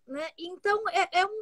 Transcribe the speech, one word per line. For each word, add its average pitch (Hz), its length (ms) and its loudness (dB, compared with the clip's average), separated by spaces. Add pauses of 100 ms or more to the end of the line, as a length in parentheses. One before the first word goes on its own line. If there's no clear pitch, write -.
Né? 294 320 -8
Então, 403 520 -2
é, 359 200 2 (120)
é 381 40 4
um, 427 160 -4